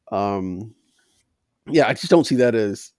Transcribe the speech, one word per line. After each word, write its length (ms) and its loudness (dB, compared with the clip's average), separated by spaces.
Um, 600 -6
yeah, 220 2
I 60 0
just 160 -8
don't 160 6
see 100 -2
that 180 2
as 440 -2